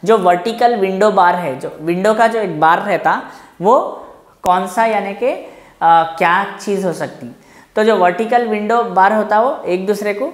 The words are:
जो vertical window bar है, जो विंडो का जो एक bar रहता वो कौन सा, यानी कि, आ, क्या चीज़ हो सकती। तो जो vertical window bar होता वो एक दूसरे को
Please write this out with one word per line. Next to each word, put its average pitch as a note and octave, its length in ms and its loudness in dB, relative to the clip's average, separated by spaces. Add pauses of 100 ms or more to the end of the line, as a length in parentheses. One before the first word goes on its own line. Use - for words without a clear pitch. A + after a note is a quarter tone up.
जो A3 120 4
vertical A3 580 2
window F#3+ 360 0
bar F3+ 240 4
है, D3+ 240 -6
जो - 220 -12
विंडो F3+ 320 0
का A3+ 140 2
जो A3+ 120 -2
एक F3 200 -4
bar E3+ 220 4
रहता G3 400 -2 (400)
वो A3+ 180 4 (640)
कौन F#3 240 0
सा, A3+ 180 -2
यानी G3+ 280 -2
कि, A#3 180 -4 (500)
आ, E3 220 4 (140)
क्या F#3+ 400 0
चीज़ G3 280 -4
हो E3+ 80 -2
सकती। B2+ 420 -10 (400)
तो A3 80 2
जो A3 140 4
vertical A3 500 2
window G#3+ 380 0
bar F#3+ 280 4
होता G#3+ 280 0
वो C#4 240 -2
एक F#3 220 -2
दूसरे G#3 260 -2
को B3+ 200 -6